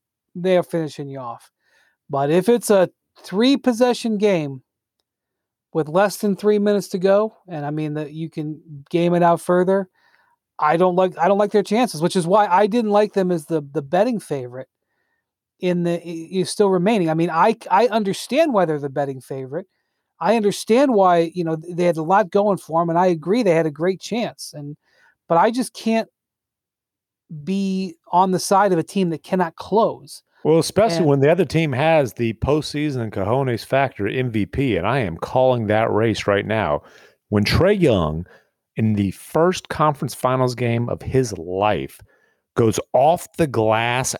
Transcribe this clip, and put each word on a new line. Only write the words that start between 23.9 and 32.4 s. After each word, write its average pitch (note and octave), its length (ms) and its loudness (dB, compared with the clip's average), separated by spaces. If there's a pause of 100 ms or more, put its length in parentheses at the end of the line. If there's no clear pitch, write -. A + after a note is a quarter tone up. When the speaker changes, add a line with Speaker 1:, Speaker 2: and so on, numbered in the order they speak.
Speaker 1:
chance. - 560 -8
And, D3 220 -14 (500)
but E3 120 2
I G#3 100 4
just A#3+ 240 -4
can't A3+ 340 -2 (1400)
be F#3+ 520 -4 (160)
on F#3 200 4
the F3+ 80 0
side G3 340 2
of E3 60 2
a D#3 40 0
team F#3 280 -2
that D3+ 120 -8
cannot F#3 320 -4
close. F3+ 680 -4 (200)
Speaker 2:
Well, D#3 140 4
especially E3+ 420 2
Speaker 1:
And F3 60 2
Speaker 2:
when C#3+ 140 4
the C#3 100 4
other F3 160 2
team D3+ 280 -2
has D3 400 2
the A2+ 200 -2
postseason C#3 800 -2